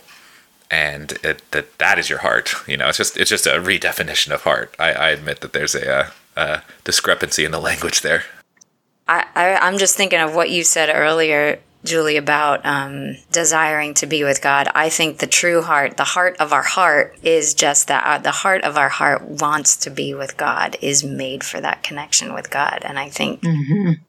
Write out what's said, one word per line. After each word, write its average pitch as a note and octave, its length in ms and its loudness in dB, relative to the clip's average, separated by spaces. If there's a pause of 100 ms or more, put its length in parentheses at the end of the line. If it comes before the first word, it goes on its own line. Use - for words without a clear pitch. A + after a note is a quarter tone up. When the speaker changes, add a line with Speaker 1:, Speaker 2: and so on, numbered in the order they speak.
(680)
Speaker 1:
and D2 440 -2 (100)
it, D#2 180 -2 (100)
that, - 260 -4
that F2+ 220 4
is D#2 100 -4
your C#2 100 -4
heart. - 340 0 (140)
You C#2 100 -4
know, C2+ 120 0
it's - 80 -2
just, - 200 -2
it's - 120 2
just G2+ 180 2
a C#2+ 40 4
redefinition E2+ 800 0
of C#2+ 120 -4
heart. - 360 -2
I, D#2+ 120 2
I D#2+ 180 0
admit D2 320 -4
that - 120 -12
there's D2 220 -2
a, - 360 -2 (240)
a, - 60 -2
a D2+ 220 -4 (200)
discrepancy - 640 0
in D#2+ 60 -4
the D#2+ 80 -4
language - 420 -2
there. D#2 220 0 (840)
Speaker 2:
I, E3 260 2
I, F3+ 260 4
I'm F#3+ 180 0
just G3 180 2
thinking F#3+ 240 2
of D#3 160 0
what E3 140 2
you E3+ 160 0
said D#3 280 2
earlier, D3+ 680 2 (260)
Julie, D#3 320 0
about, D3 480 2
um, C#3 500 -4 (160)
desiring D#3 640 0
to D3+ 120 0
be D3 200 0
with C#3 160 0
God. C#3 340 2
I D#3 140 2
think D#3 300 -2
the - 80 -2
true E3+ 340 2
heart, D3+ 340 0
the C#3+ 80 0
heart F3+ 380 0
of D3 100 0
our C#3 120 4
heart D#3+ 600 2
is D#3+ 300 2
just C#3+ 340 2
that. C#3 180 2
Uh, D3 120 2
the - 140 -2
heart F#3+ 340 0
of D3 100 0
our C#3 140 4
heart C#3+ 320 0
wants D3 560 0
to - 120 -6
be C#3 240 -6
with C#3 220 -10
God, - 460 -2
is C#3+ 240 0
made C3+ 400 -8
for - 160 -8
that - 220 -4
connection D3 500 -4
with - 160 -10
God. C#3+ 340 -2
And C#3+ 160 -8
I C#3 80 -8
think - 360 -4
Speaker 3:
Mm-hmm. E3 480 0 (180)